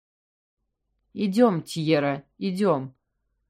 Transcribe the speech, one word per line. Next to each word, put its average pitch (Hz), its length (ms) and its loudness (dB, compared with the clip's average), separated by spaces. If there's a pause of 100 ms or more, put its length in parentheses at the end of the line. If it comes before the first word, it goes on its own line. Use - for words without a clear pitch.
(1160)
«Идём, 202 480 2
Тьера, 147 600 -2 (140)
идём. 180 560 -2 (540)